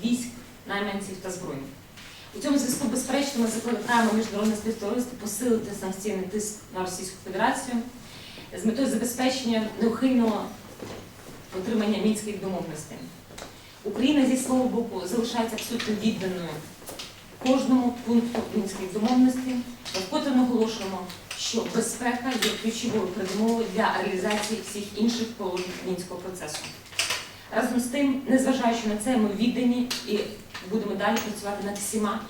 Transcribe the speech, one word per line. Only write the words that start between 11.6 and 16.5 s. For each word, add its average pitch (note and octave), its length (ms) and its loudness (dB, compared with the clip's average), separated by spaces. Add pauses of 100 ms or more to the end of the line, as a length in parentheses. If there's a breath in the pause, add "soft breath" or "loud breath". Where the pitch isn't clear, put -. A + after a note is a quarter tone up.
мінських G3+ 420 0
домовленостей. D#3+ 580 -6 (840 loud breath)
Україна C4 420 4
зі B3+ 100 6
свого B3+ 280 4
боку G3 420 0
залишається A3+ 500 0
абсолютно A3+ 380 -2
відданою F#3 540 0 (1000)